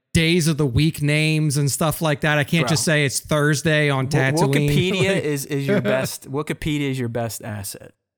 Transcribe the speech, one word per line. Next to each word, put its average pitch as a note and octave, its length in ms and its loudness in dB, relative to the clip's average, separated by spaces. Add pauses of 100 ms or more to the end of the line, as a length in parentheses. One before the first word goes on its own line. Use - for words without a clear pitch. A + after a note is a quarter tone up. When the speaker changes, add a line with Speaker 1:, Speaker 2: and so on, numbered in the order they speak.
(120)
Speaker 1:
days E3 360 4
of D3 100 0
the D3+ 80 2
week D3 340 0
names D3+ 560 0
and C#3+ 140 0
stuff D#3 320 -2
like D3+ 200 0
that. D3+ 140 2
I C#3+ 80 2
can't E3+ 220 0
Speaker 2:
Bro. - 80 -2
Speaker 1:
just - 100 -2
say D3+ 220 2
it's - 140 -2
Thursday D3+ 680 2
on C3+ 160 0
Speaker 2:
Wo-, C3 60 -6
Speaker 1:
Tatooine." C#3 580 2
<laughs> - 0 -
Speaker 2:
Wikipedia F#3 460 2
Speaker 1:
Like - 100 -2
Speaker 2:
is, C#3+ 220 -4
is C#3 200 -4
your G3 140 2
Speaker 1:
<laughs> B2+ 140 0
Speaker 2:
best, C3 360 -6
Wikipedia D3 600 -4
is C3 80 -4
your B2 100 -4
best A#2 320 -6
asset. - 520 -12 (260)